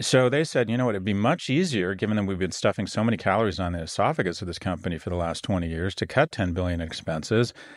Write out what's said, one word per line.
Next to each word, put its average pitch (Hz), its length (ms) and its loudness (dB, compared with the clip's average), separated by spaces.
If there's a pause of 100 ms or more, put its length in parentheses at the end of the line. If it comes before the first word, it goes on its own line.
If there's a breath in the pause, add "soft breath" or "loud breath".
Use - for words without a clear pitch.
So 127 300 4
they 147 120 2
said, 123 280 0
"You 120 80 2
know 127 80 2
what? 110 80 2
It'd 95 100 -4
be 104 80 0
much 120 380 2
easier, 127 440 2
given 107 220 0
that 101 80 2
we've 95 140 -2
been 90 120 0
stuffing 101 360 0
so 107 180 -2
many 117 140 2
calories 101 420 2
on 87 120 0
the 85 100 -4
esophagus 98 580 0
of 95 80 -6
this 85 100 -8
company 87 380 -4
for - 140 -8
the 87 60 -2
last 82 280 -4
twenty 87 240 0
years, 82 280 -2
to 104 100 -2
cut 151 260 2
ten 90 220 -2
billion 90 260 -2
in 82 60 -4
expenses 82 640 -2 (240 loud breath)